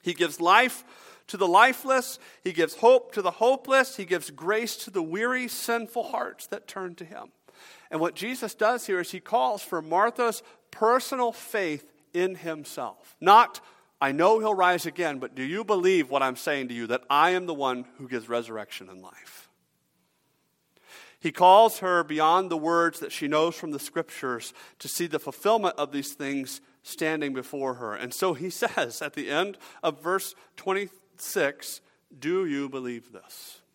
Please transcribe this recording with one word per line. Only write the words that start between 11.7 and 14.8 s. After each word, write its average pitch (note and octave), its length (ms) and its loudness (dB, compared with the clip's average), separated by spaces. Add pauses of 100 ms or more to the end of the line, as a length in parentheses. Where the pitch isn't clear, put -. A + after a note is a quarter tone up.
in F#3 220 0
himself. D3+ 880 -10
Not, G#3 400 8 (400)
"I C#3 120 2
know F#3 260 6
he'll G#3+ 160 2
rise F3+ 320 4